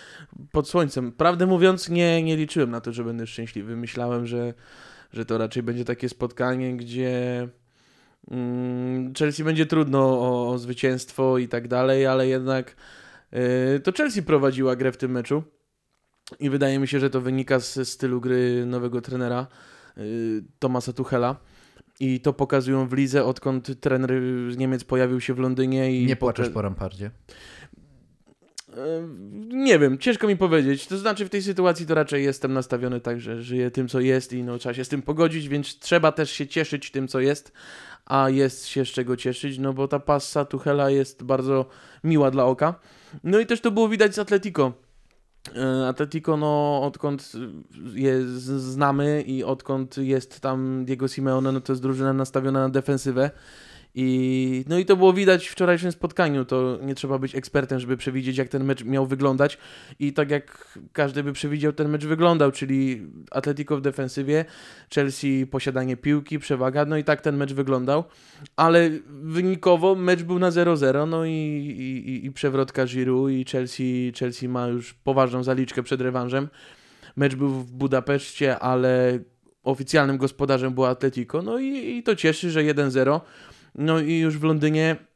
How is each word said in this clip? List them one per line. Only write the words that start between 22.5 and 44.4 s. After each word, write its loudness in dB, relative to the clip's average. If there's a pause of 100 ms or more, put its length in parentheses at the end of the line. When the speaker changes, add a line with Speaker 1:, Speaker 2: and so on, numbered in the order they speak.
Speaker 1:
w -4
lidze, 2
odkąd -4
trener 0 (420)
z -8
Niemiec -2
pojawił 2
się -4
w -4
Londynie 2
i 4
Speaker 2:
Nie 2
płaczesz -2
Speaker 1:
poka- -6
Speaker 2:
po -2
Rampardzie? -6 (1700)
Speaker 1:
E, -6 (400)
nie 6
wiem, 4
ciężko 0
mi 2
powiedzieć. 2
To -6
znaczy, -2
w -14
tej -2
sytuacji 0
to 0
raczej 2
jestem 0
nastawiony -2
tak, -4
że -8
żyję -2
tym, -2
co -2
jest 2
i, -6
no, -6
trzeba -6
się -6
z -16
tym -2
pogodzić, 0
więc -4
trzeba 4
też -4
się -6
cieszyć -4
tym, -4
co -4
jest, -2 (540)
a 2
jest 2
się -2
z -10
czego -2
cieszyć, -6
no -2
bo -2
ta -2
passa 0
Tuchela 0
jest 0
bardzo 0 (380)
miła 4
dla 2
oka. 2 (480)
No 4
i 2
też -2
to 2
było 2
widać 2
z -2
Atletico. 0 (840)